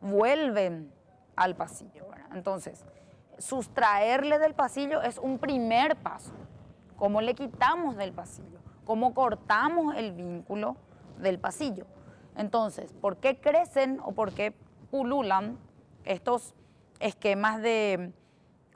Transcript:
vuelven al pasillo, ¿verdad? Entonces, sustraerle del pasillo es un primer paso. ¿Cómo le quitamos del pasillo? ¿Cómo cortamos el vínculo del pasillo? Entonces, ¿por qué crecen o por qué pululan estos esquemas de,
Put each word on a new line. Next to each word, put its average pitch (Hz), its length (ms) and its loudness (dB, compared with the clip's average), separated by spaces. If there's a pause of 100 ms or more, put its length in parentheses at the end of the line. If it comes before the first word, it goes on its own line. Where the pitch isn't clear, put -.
vuelven 202 920 0 (440)
al 180 180 2
pasillo, - 540 -12
¿verdad? - 260 -20
Entonces, 190 500 -6 (540)
sustraerle 254 1000 2
del 311 160 4
pasillo 285 480 0
es 233 160 -4
un 262 200 -4
primer 262 580 2
paso. - 360 -12 (640)
¿Cómo 208 240 2
le 233 140 0
quitamos 277 600 0
del 196 160 -6
pasillo? - 460 -16 (260)
¿Cómo 233 300 0
cortamos 262 840 4
el 214 160 -4
vínculo 180 640 -6 (420)
del 185 200 0
pasillo? 202 480 -6 (500)
Entonces, 214 640 -2
¿por 196 180 -2
qué 262 220 0
crecen 277 640 2
o 208 80 -6
por 202 200 -2
qué 214 220 -4 (360)
pululan 240 680 -2 (460)
estos 233 500 -2 (460)
esquemas 214 600 0
de, 208 520 0 (640)